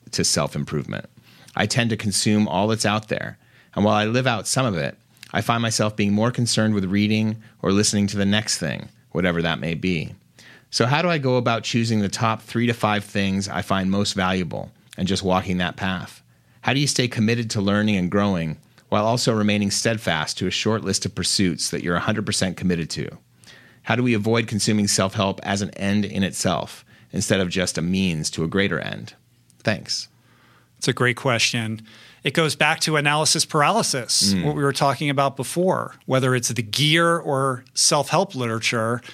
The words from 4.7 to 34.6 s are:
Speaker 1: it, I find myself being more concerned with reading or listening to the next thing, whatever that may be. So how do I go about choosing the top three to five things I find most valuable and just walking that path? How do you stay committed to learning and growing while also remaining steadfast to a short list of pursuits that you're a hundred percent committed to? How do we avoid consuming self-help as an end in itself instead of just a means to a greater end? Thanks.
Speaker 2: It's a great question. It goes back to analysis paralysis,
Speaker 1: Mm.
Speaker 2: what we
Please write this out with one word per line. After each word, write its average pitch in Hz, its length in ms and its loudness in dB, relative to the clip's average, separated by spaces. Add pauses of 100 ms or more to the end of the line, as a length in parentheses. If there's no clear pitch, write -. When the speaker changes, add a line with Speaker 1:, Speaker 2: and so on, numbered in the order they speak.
Speaker 1:
it, 71 200 -4 (360)
I 95 100 0
find 117 200 0
myself 110 340 0
being 101 160 2
more 107 180 2
concerned 110 440 2
with 98 100 0
reading 107 580 0 (200)
or 95 100 2
listening 101 360 2
to 101 80 -4
the 101 80 0
next 104 340 0
thing, 69 300 -4 (220)
whatever 85 320 0
that 82 160 0
may 82 160 -4
be. 85 400 -2 (560)
So - 160 2
how 143 160 2
do 180 60 0
I 165 100 0
go 131 180 0
about 117 260 0
choosing 113 380 0
the 101 80 0
top 113 340 -2
three 120 240 -2
to 117 80 0
five 104 300 0
things 98 440 -2
I 82 140 -4
find 95 280 0
most 101 240 0
valuable 92 560 -2 (280)
and 90 100 -2
just 95 140 0
walking 92 360 0
that 90 180 -2
path? - 460 -6 (400)
How 120 120 0
do 139 60 2
you 147 60 2
stay - 220 0
committed 117 420 0
to 110 100 -2
learning 104 360 2
and 90 140 0
growing 90 480 0 (300)
while 107 180 2
also 123 280 2
remaining 104 360 2
steadfast 92 680 -2
to 95 80 -2
a 90 40 0
short 104 340 0
list 95 220 -2
of 92 80 -4
pursuits - 560 0
that 80 120 -4
you're 85 140 0
a - 40 0
hundred 107 260 -2
percent 95 300 -2
committed 85 340 -2
to? - 180 -8 (720)
How 117 120 -2
do 123 80 0
we 123 120 2
avoid 113 340 0
consuming 104 400 0
self-help 98 560 0
as 98 180 -2
an 95 80 -6
end 101 340 -2
in 98 200 -2
itself - 600 -4 (280)
instead 95 280 0
of 92 80 0
just 90 300 -2
a 80 40 -2
means 90 480 0
to 85 140 -4
a 82 40 -2
greater 95 320 0
end? 52 340 -10 (460)
Thanks. - 480 -4 (720)
Speaker 2:
It's - 100 0
a 139 40 2
great 120 240 2
question. 113 640 -2 (420)
It 143 100 0
goes 160 220 2
back 156 240 2
to 156 160 2
analysis 147 480 2
paralysis, 165 880 2
Speaker 1:
Mm. 180 100 0
Speaker 2:
what 151 120 0
we 147 80 0